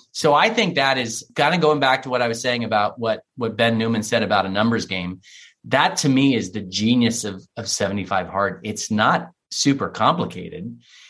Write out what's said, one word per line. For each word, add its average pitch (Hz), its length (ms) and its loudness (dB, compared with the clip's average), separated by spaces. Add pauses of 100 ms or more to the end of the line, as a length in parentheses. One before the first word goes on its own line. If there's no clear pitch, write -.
(120)
So 151 220 2
I 180 160 4
think 226 260 0
that 135 220 2
is 117 280 -6 (100)
kind 151 200 2
of 175 60 0
going 151 180 4
back 135 240 2
to 135 60 -10
what 123 120 0
I 120 60 2
was 117 140 -4
saying 120 240 -2
about 107 340 0
what, 113 220 -2 (140)
what 113 200 -4
Ben 117 220 2
Newman 113 260 0
said 110 200 0
about 98 220 2
a 95 40 -4
numbers 107 360 0
game. 92 360 -8 (440)
That 147 320 2
to 147 120 0
me 135 260 4
is 95 160 -4
the 107 100 -6
genius 107 600 0
of, 95 180 -8 (140)
of 110 140 -10
seventy-five 98 580 -2
hard. 95 360 -2
It's - 280 -8
not 139 380 2 (200)
super 131 380 0
complicated. 117 920 -2 (300)